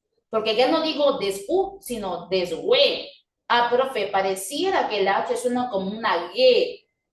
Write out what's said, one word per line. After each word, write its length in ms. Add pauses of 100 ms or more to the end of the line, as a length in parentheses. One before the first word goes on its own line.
(300)
Porque 260
ya 140
no 120
digo 320
des-u, 680
sino 460
desgüe. 840 (380)
Ah, 220
profe, 380
pareciera 840
que 120
la 180
H 180
suena 320
como 200
una 440
G. 520 (280)